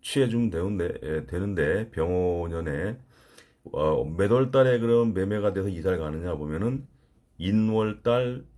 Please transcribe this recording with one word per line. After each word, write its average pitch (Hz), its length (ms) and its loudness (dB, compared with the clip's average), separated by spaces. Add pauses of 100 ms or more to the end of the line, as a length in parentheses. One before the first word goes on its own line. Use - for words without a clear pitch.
취해주면 117 480 2
되는데, 90 360 -2 (180)
에, 78 240 -4
되는데 92 640 0
병원년에, 85 1040 -2 (760)
어, 73 340 0
몇 90 260 0
월 131 200 4
달에 127 280 4
그럼 117 340 2
매매가 101 400 0
돼서 95 160 -2
이사를 90 300 -2
가느냐 80 360 -4
보면은 85 520 -4 (500)
인월 107 640 2
달 123 440 0 (120)